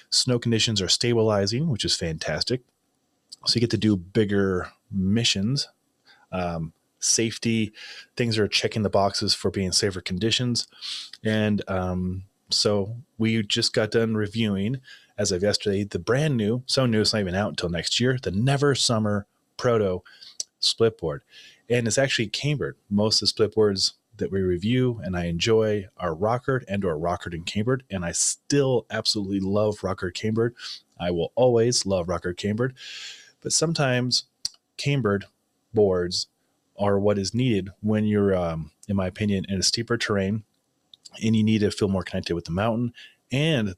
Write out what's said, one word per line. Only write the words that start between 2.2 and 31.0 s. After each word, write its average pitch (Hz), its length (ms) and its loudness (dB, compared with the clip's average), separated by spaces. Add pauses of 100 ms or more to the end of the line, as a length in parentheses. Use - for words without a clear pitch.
So - 100 0
you 117 60 2
get 117 80 2
to 110 80 0
do 104 180 4
bigger 95 760 0 (220)
missions. 104 760 0 (640)
Um, 85 420 -4 (260)
safety, 113 760 0 (440)
things 113 220 0
are 101 80 2
checking - 340 -2
the 98 80 2
boxes 98 460 2
for - 160 -2
being 95 200 -2
safer 95 300 0
conditions. 113 640 -2 (560)
And, 107 460 2
um, 92 540 -2 (260)
so 104 460 0 (240)
we 110 240 2
just 113 300 -2
got 110 180 2
done 113 240 2
reviewing, 107 680 -2 (360)
as 101 140 -2
of 92 120 0
yesterday, 101 400 0
the 101 160 -6
brand 131 380 0
new, 113 280 0
so 131 200 0
new 110 160 2
it's - 120 2
not 113 60 0
even 92 160 -2
out 101 140 0
until 78 200 -6
next 82 300 -2
year, 127 220 2
the 92 100 -4
Never 135 440 2
Summer 107 520 0 (300)
Proto 104 440 2 (600)
Splitboard. 85 580 0 (500)
And 120 180 2
it's - 100 2
actually 135 300 2
cambered. 123 480 -2 (140)
Most 104 320 2
of 101 60 0
the 107 200 2
splitboards 104 460 2 (240)
that 101 140 -4
we 98 100 0
review 110 640 0
and 90 140 -4
I 87 80 -2
enjoy 104 600 2 (100)
are 85 180 -4
rockered 117 520 0
and 98 180 -2
or 82 120 0
rockered 85 360 -4
and 82 120 -10
cambered. 123 440 -2
And 92 160 -6
I 85 60 -4
still 131 800 0
absolutely 101 500 -2
love 101 440 0
rockered 92 300 -4
cambered. 113 420 -2 (440)
I 90 120 -2